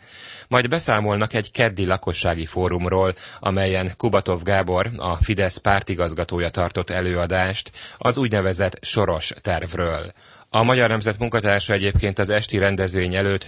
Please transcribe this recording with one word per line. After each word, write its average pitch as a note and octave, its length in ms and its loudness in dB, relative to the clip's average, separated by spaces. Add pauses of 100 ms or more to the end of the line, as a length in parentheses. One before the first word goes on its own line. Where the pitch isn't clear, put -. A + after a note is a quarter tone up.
(480)
Majd B2 200 2
beszámolnak G#2+ 640 0
egy A2 180 -2
keddi G2+ 340 0
lakossági E2+ 640 -2
fórumról, F2+ 680 0 (260)
amelyen F#2+ 560 0
Kubatov F#2+ 460 0
Gábor, F#2+ 540 0
a F2 180 -4
Fidesz F#2+ 420 0
pártigazgatója F2 920 0
tartott F2 400 -2
előadást F2+ 800 -2 (280)
az B2 180 0
úgynevezett G2 680 0
Soros F2+ 480 0 (100)
tervről. E2 720 -4 (380)
A A2 120 4
Magyar B2 260 4
Nemzet G#2+ 300 0
munkatársa G#2+ 540 2
egyébként G2 460 2
az G2 100 2
esti G#2 300 0
rendezvény F#2+ 560 0
előtt G2 340 0